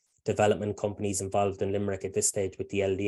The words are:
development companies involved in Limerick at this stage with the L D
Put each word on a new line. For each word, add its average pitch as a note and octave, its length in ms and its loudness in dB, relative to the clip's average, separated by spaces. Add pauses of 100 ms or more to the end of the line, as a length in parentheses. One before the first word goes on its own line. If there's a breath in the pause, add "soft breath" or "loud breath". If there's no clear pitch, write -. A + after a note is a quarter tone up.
(340)
development G#2 440 2
companies G2+ 440 -2
involved G2 400 0
in G2 100 0
Limerick G2+ 340 -2
at F#2+ 80 -6
this G#2 140 0
stage F#2+ 300 -2
with - 120 -8
the G2 140 0
L F#2+ 120 2
D F#2+ 120 -2